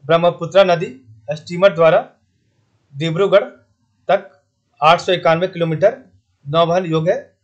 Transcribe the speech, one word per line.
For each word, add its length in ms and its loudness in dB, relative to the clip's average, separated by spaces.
ब्रह्मपुत्रा 580 0
नदी 380 -2
steamer 420 -2
द्वारा 360 2
डिब्रूगढ़ 480 0
तक 320 -4
आठ 160 4
सौ 120 -6
इक्यानवे 360 0
किलोमीटर 500 -2
नौवहन 380 0
योग्य 260 -2
है 320 -8